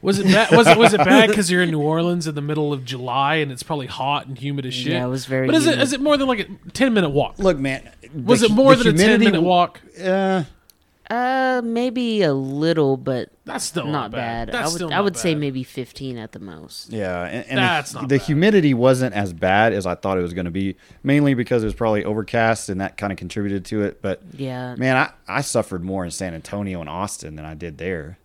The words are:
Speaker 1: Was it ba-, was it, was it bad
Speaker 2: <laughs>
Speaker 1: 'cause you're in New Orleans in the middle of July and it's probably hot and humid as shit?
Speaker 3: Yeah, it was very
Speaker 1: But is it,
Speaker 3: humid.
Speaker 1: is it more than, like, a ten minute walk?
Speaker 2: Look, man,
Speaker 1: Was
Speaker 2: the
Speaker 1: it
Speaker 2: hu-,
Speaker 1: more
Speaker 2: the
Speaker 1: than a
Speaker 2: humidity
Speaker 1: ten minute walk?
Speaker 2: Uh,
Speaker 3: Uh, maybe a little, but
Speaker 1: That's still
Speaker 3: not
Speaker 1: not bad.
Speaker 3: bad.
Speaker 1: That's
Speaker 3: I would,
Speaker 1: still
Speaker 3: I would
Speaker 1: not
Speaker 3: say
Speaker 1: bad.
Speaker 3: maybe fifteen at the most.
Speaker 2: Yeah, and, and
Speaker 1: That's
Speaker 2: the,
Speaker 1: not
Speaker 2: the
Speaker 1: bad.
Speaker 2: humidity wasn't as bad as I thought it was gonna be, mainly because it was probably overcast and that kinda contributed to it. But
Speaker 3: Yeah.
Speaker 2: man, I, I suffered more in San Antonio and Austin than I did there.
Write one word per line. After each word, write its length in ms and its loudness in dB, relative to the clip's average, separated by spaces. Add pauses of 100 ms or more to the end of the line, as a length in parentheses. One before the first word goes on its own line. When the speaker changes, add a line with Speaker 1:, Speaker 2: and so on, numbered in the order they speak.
Speaker 1:
Was 180 0
it 80 0
ba-, 280 6
was 120 8
it, 100 8
was 160 6
it 60 2
bad 320 6
Speaker 2:
<laughs> 20 2
Speaker 1:
'cause 160 0
you're 140 4
in 80 0
New 100 -2
Orleans 460 0
in 80 -6
the 60 -6
middle 320 -2
of 120 -8
July 500 -2
and 180 -2
it's 100 -14
probably 240 -6
hot 400 -6
and 100 -12
humid 280 -6
as 80 -8
shit? 200 -4
Speaker 3:
Yeah, 120 -2
it 40 -4
was 160 -6
very 220 -2
Speaker 1:
But 80 2
is 100 2
it, 60 4
Speaker 3:
humid. 120 0
Speaker 1:
is 100 -2
it 80 -6
more 160 2
than, 100 0
like, 140 -2
a 300 -12
ten 220 0
minute 180 2
walk? 280 -2
Speaker 2:
Look, 180 2
man, 320 -6 (240)
Speaker 1:
Was 280 2
Speaker 2:
the 60 4
Speaker 1:
it 40 4
Speaker 2:
hu-, 40 2
Speaker 1:
more 200 8
Speaker 2:
the 80 0
Speaker 1:
than 120 4
a 20 2
Speaker 2:
humidity 280 6
Speaker 1:
ten 80 6
minute 120 2
walk? 340 2 (220)
Speaker 2:
Uh, 420 0 (680)
Speaker 3:
Uh, 540 0
maybe 600 -2
a 100 2
little, 640 0
but 320 -4 (160)
Speaker 1:
That's 200 -8
still 200 -6
Speaker 3:
not 60 -4
Speaker 1:
not 200 -6
bad. 360 -6
Speaker 3:
bad. 80 -10
Speaker 1:
That's 80 -4
Speaker 3:
I 80 -2
would, 40 -6
Speaker 1:
still 180 -6
Speaker 3:
I 80 -2
would 120 0
Speaker 1:
not 60 -10
Speaker 3:
say 140 0
Speaker 1:
bad. 80 -2
Speaker 3:
maybe 220 -4
fifteen 540 -12
at 140 -14
the 80 -18
most. 520 -18
Speaker 2:
Yeah, 340 -6
and, 240 -10
and 80 -4
Speaker 1:
That's 340 -2
Speaker 2:
the, 100 -12
Speaker 1:
not 80 -6
Speaker 2:
the 80 2
Speaker 1:
bad. 80 -2
Speaker 2:
humidity 480 4
wasn't 400 2
as 200 -2
bad 400 4
as 120 -2
I 100 -2
thought 220 -2
it 40 0
was 120 -4
gonna 160 -6
be, 260 -4 (280)
mainly 300 2
because 280 0
it 60 -2
was 80 -4
probably 300 0
overcast 640 0
and 120 -4
that 160 -6
kinda 180 -6
contributed 500 -6
to 180 -4
it. 180 -6
But 200 -4 (100)
Speaker 3:
Yeah. 440 -10
Speaker 2:
man, 220 0
I, 140 0 (160)
I 140 -4
suffered 420 -4
more 220 -6
in 60 -10
San 220 -8
Antonio 460 -8
and 100 -12
Austin 460 -10
than 100 -14
I 80 -12
did 240 -12
there. 480 -8